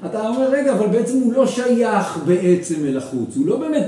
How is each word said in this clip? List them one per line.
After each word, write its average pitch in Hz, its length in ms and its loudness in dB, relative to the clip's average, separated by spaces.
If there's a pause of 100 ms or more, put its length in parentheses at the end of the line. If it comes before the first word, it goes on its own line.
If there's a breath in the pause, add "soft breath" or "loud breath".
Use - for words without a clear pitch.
אתה 214 220 -4
אומר, 262 220 0
"רגע, 269 220 2
אבל 202 140 2
בעצם 240 340 2
הוא 233 120 2
לא 262 140 4
שייך 226 800 0
בעצם 180 480 2 (100)
אל 135 120 -2
החוץ, 127 400 -6
הוא 139 100 0
לא 208 100 0
באמת 302 320 -2